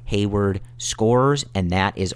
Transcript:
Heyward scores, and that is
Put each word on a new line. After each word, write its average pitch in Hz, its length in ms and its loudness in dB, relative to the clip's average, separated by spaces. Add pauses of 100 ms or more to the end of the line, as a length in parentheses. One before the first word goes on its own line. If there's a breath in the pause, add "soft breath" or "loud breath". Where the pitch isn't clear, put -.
Heyward 101 520 0 (180)
scores, 131 680 2 (100)
and 92 160 0
that 95 280 0
is 92 160 -2